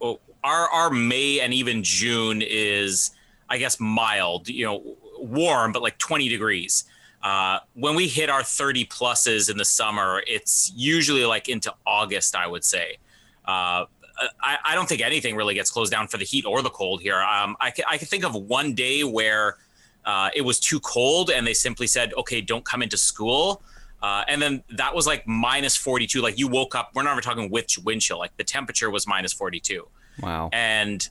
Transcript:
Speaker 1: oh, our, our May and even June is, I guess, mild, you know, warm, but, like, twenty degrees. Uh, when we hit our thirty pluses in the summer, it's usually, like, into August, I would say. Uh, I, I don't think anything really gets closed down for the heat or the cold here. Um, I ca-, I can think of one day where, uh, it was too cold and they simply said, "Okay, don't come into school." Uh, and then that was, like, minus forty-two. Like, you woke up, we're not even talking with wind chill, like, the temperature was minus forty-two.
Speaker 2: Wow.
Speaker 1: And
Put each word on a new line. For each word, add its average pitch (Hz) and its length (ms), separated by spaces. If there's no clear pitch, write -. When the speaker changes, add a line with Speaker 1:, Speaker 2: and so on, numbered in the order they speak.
Speaker 1:
oh, 120 180
our, 160 260
our 170 200
May 131 520
and 123 120
even 120 300
June 110 580
is, 104 720
I 127 100
guess, 127 200
mild, 107 720
you 127 160
know, 104 320
warm, 127 540
but, 120 100
like, 113 160
twenty 147 280
degrees. 101 580
Uh, 98 380
when 143 180
we 175 140
hit 143 240
our 135 100
thirty 127 420
pluses 117 640
in 104 100
the 101 80
summer, 101 600
it's - 500
usually, 143 500
like, 110 240
into 113 220
August, 104 500
I 90 120
would 87 160
say. 87 340
Uh, 90 400
I, 139 240
I 156 80
don't 180 160
think 127 120
anything 123 340
really 104 180
gets 98 160
closed 110 220
down 107 160
for - 100
the 98 80
heat 135 180
or 113 200
the 120 80
cold 92 300
here. 95 200
Um, 101 380
I 127 100
ca-, 156 180
I 151 120
can 156 80
think 196 160
of 160 100
one 120 400
day 131 300
where, 107 540
uh, 98 280
it 147 80
was 123 180
too 151 200
cold 156 500
and 127 160
they 113 80
simply 120 320
said, 113 320
"Okay, 120 240
don't 113 240
come 123 160
into 104 160
school." 147 640
Uh, 101 260
and 147 140
then 139 280
that 131 260
was, 165 100
like, 147 220
minus 123 480
forty-two. 127 460
Like, 113 180
you 135 80
woke 131 260
up, 123 220
we're 131 80
not 143 80
even 127 100
talking 113 300
with 113 160
wind 110 180
chill, 87 160
like, 87 200
the - 60
temperature 127 460
was 101 160
minus 95 280
forty-two. 90 540
Speaker 2:
Wow. 82 320
Speaker 1:
And 110 600